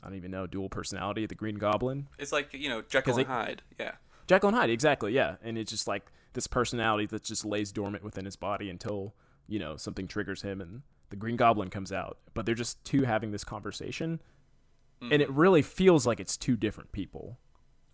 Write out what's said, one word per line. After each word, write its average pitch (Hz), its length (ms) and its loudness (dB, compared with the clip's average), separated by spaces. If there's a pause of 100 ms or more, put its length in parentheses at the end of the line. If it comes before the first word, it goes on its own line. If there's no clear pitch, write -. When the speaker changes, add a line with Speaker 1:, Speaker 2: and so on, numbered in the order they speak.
Speaker 1:
I - 60 -14
don't 98 80 -10
even 90 160 -10
know, 95 160 -6
dual 95 220 -6
personality, 101 560 -4
the - 100 -6
Green 107 200 -6
Goblin. 113 520 0 (100)
Speaker 2:
It's 143 140 -8
like, 143 220 -2
you 139 160 -4
know, 113 120 -2
Jekyll 131 320 2
Speaker 1:
'Cause 120 40 2
Speaker 2:
and 135 100 4
Speaker 1:
they - 60 -4
Speaker 2:
Hyde. 110 280 -4 (160)
Yeah. - 180 -6 (320)
Speaker 1:
Jekyll 196 220 6
and 226 80 2
Hyde, 175 120 4
exactly, 117 440 4
yeah. 95 300 2
And 113 140 -6
it's 113 140 -6
just, - 160 -4
like, 104 240 -4 (220)
this - 140 -2
personality 113 600 2
that 107 160 -6
just - 220 -4
lays 104 260 -2
dormant 101 320 -4
within 104 220 -8
his 98 100 -10
body 98 340 -4
until, 101 440 -6 (340)
you 107 120 -2
know, 78 160 -6
something 95 320 -8
triggers 95 360 -4
him 98 180 -6
and 95 220 -14 (260)
the - 60 -12
Green 113 200 -4
Goblin 113 340 4
comes 95 220 -8
out. 92 260 -6 (160)
But 110 120 -6
they're 117 100 2
just - 300 -4
two 135 180 2
having 110 280 0
this 104 120 -6
conversation. 107 800 -6 (800)
Speaker 2:
Mm-hmm. 120 120 -2
Speaker 1:
And 147 80 6
it 135 100 0
really 160 300 8
feels 165 440 6
like 113 140 2
it's - 180 -4
two - 200 2
different 104 340 -4
people. - 480 -10 (540)